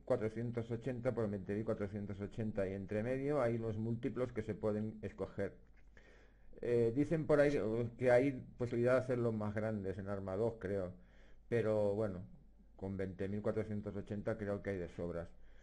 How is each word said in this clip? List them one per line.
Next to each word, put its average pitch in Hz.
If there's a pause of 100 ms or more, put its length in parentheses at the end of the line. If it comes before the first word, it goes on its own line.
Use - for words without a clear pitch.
cuatrocientos 117
ochenta 120
por 113
veinte 101
mil 107
cuatrocientos 101
ochenta, 101
y 95
entre 98
medio 135
hay 117
unos 113
múltiplos 113
que 107
se 107
pueden 107
escoger. 95 (1040)
Eh, 117
dicen 147
por 147
ahí 143 (380)
que 123
hay 131 (260)
posibilidad 120
de 127
hacerlos 117
más 104
grandes 104
en 98
Arma 98
dos, 113
creo, 92 (560)
pero 107
bueno, 98 (540)
con 95
veinte 95
mil 104
cuatrocientos 104
ochenta 104
creo 101
que 98
hay 98
de 85
sobras. 85 (360)